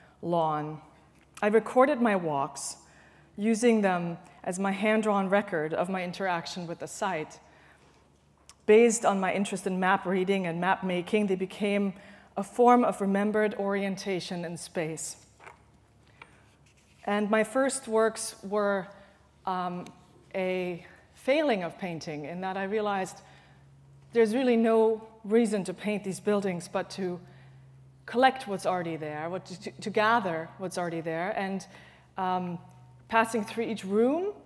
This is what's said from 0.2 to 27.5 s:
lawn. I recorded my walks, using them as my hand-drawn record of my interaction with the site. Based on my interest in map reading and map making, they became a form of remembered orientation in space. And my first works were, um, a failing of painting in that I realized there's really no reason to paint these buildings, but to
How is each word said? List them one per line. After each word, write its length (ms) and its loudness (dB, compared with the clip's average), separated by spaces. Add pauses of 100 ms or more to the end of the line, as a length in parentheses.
lawn. 580 -2 (640)
I 60 2
recorded 520 4
my 140 4
walks, 600 -4 (600)
using 440 4
them 380 0 (260)
as 140 -4
my 120 0
hand-drawn 580 2
record 460 0
of 140 -2
my 160 -4
interaction 640 -6
with 120 -10
the 80 -10
site. 540 -6 (1200)
Based 400 6
on 140 2
my 160 0
interest 320 -2
in 140 -2
map 260 2
reading 400 0
and 140 -4
map 240 -2
making, 420 0
they 80 0
became 600 -2 (420)
a 80 -4
form 400 6
of 160 -2
remembered 560 2
orientation 880 -4
in 120 -8
space. 600 -6 (1900)
And 240 0
my 160 4
first 440 -2
works 540 0
were, 440 0 (600)
um, 400 -4 (480)
a 520 -4 (280)
failing 500 2
of 140 -8
painting 460 -8
in 180 -8
that 140 -4
I 80 -4
realized 560 -2 (920)
there's 220 6
really 220 4
no 500 4 (160)
reason 420 4
to 100 -6
paint 280 -4
these 160 -6
buildings, 480 0
but 240 -4
to 300 -6 (840)